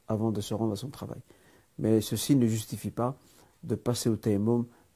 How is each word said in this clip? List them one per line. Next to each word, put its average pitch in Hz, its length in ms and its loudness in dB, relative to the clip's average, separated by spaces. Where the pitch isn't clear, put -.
avant 110 240 0
de 101 100 -2
se 98 120 -6
rendre 107 200 0
à - 20 -4
son 123 140 -8
travail. - 320 -12
Mais 110 220 4
ceci 113 340 2
ne 123 100 6
justifie 110 460 -2
pas 123 240 -4
de 120 120 -2
passer - 340 -2
au 110 60 2
tayammum 113 520 2